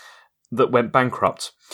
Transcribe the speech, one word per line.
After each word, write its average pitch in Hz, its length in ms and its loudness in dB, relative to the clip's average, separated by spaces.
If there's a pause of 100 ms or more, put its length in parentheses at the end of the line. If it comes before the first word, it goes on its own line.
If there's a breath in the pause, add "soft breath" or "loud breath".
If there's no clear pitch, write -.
(520 soft breath)
that 117 180 2
went 120 220 0
bankrupt, 123 580 0 (240 loud breath)